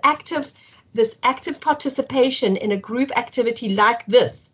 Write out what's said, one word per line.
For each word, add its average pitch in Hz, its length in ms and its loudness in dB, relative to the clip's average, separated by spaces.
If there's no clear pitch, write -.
active, 302 480 -2
this 226 280 0
active 262 380 -4
participation 262 960 0
in 208 160 -2
a 196 40 0
group 240 400 -4
activity 233 540 -2
like 214 360 2
this - 460 2